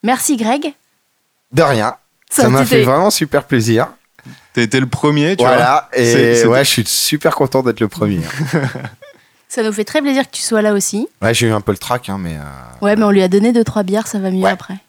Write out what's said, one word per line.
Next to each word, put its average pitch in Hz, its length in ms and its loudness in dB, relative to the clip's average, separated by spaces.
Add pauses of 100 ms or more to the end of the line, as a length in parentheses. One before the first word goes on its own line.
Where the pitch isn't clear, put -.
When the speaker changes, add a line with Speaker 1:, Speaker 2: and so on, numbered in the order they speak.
Speaker 1:
Merci, 247 320 0
Greg. 277 360 -2 (760)
Speaker 2:
De 143 120 2
rien. 123 340 0 (340)
Speaker 1:
Ça - 120 2
Speaker 2:
Ça - 80 4
m'a 131 120 4
Speaker 1:
t'était 240 140 2
Speaker 2:
fait 233 80 4
vraiment 156 260 2
super 143 340 -2
plaisir. 117 440 0 (640)
Speaker 3:
T'as 120 100 0
été 117 160 0
le 131 80 0
premier, 147 480 0
tu 175 80 0
Speaker 2:
Voilà, 123 480 2
Speaker 3:
vois. 127 100 -4
Speaker 2:
et 120 120 4
Speaker 3:
C'est, 120 240 4
c'est 117 100 4
Speaker 2:
ouais, 127 180 4
je 139 60 -2
suis 117 160 0
super - 480 -2
content 131 280 0
d'être 117 180 -2
le 110 80 0
premier. 101 320 -2 (640)
Speaker 1:
<laughs> - 640 -20
Ça - 160 -4
nous 220 80 -2
fait 208 120 -4
très 311 180 -2
plaisir 269 280 0
que - 60 -14
tu - 60 -8
sois 220 200 0
là 214 120 2
aussi. 202 340 -4 (140)
Speaker 2:
Ouais, 113 120 2
j'ai 117 140 0
eu 110 40 2
un 107 100 0
peu 107 100 -2
le 95 60 -2
trac, - 320 -6
hein, 98 80 -6
mais, 85 180 -8
euh, 73 60 -12 (400)
Speaker 1:
Ouais, 208 120 2
mais 214 100 2
on 208 60 4
lui 196 120 4
a 185 60 2
donné 202 240 2
deux, 233 120 2
trois 214 180 -4
bières, 202 240 -2
ça 220 120 -8
va 190 120 -4
mieux 185 140 -2
Speaker 2:
Ouais. 190 60 4
Speaker 1:
après. 190 240 -8 (140)